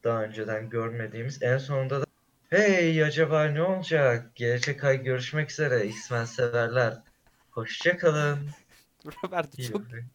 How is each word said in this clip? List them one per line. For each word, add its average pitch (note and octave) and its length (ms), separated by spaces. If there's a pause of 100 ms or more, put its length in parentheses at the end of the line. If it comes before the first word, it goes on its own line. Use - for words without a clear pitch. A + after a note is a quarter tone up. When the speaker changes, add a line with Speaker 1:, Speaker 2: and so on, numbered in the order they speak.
Speaker 1:
Daha A#2 180
önceden A2 480
görmediğimiz. A#2 720
En B2+ 160
sonunda C3+ 420
da, C#3 60 (440)
"Hey, F3 540
acaba D3+ 400
ne D3+ 180
olacak? D#3 760
Gelecek A#2+ 480
ay C3+ 180
görüşmek C3 480
üzere B2+ 360
X-Men A#2 380
severler. A#2 680 (560)
Hoşça E3 480
kalın." D3 500 (560)
Speaker 2:
<laughs> D3+ 200
Roberto E3 380
çok A2+ 280
Speaker 1:
diyor. A#2 140 (100)